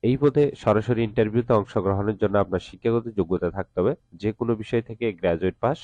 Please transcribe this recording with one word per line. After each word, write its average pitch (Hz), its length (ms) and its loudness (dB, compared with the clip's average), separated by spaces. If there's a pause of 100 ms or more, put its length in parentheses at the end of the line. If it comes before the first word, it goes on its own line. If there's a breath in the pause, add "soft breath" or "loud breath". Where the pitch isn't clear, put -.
এই 123 140 2
পদে 143 260 2 (120)
সরাসরি 110 480 0
ইন্টারভিউতে 113 500 0
অংশগ্রহণের 101 640 0
জন্য 101 200 0
আপনার 92 220 2
শিক্ষাগত 117 460 -2 (120)
যোগ্যতা 90 340 0
থাকতে 95 280 -8
হবে 104 140 2 (200)
যে 101 200 -4
কোনো 117 220 -4
বিষয় 110 260 -4
থেকে 117 320 -8
গ্র্যাজুয়েট 87 460 -2
পাস 135 240 -2